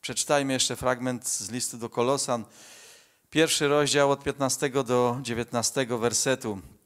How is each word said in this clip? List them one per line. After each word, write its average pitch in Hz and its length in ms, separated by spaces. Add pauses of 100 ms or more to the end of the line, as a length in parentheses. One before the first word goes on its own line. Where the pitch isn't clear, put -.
Przeczytajmy 135 520
jeszcze 127 240
fragment 127 520
z 101 220
listu 123 280
do 113 120
Kolosan. 123 540 (880)
Pierwszy 156 380
rozdział 143 420
od 139 120
piętnastego 135 640
do 123 380
dziewiętnastego 117 760
wersetu. 117 640 (260)